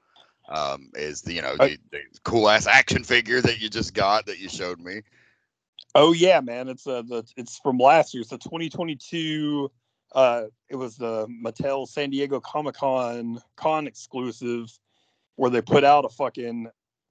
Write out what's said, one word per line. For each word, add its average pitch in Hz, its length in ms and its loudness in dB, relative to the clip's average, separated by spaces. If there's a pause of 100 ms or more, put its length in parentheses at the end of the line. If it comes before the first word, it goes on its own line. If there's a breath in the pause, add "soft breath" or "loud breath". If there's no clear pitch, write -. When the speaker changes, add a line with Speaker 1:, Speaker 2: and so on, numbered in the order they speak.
(480)
Speaker 1:
um, 69 460 -8
is 73 280 -10
the, 85 120 -8
you 82 80 -6
know, 67 180 -4
Speaker 2:
I 95 80 4
Speaker 1:
the, 73 100 -8 (140)
the 73 80 -12 (240)
cool-ass 107 420 4
action 120 380 4
figure 120 380 0
that 117 180 0
you 110 100 -8
just 110 240 -6
got 104 320 2
that 92 140 -10
you 95 80 -12
showed 90 320 -8
me. 92 220 -12 (920)
Speaker 2:
Oh, 156 200 8
yeah, 170 260 6
man! 123 280 -8
It's, 127 200 -12
uh, 123 140 -4
the, 117 220 -8 (120)
it's - 240 -14
from 131 180 0
last 143 340 6
year. 123 100 -8
It's - 80 -14
the 127 80 -12
twenty 165 300 -8
twenty-two, 156 1040 -6 (460)
uh, 120 300 4 (220)
it - 60 -14
was 127 220 -8
the 113 320 -6
Mattel 120 580 -6
San 143 240 -6
Diego 139 300 -2
Comic-Con 123 1000 -4 (140)
con 156 320 -2
exclusive 120 880 -8 (600)
where 127 140 2
they 120 100 2
put 139 240 4
out 143 220 6
a - 20 -2
fucking 117 580 -6 (440)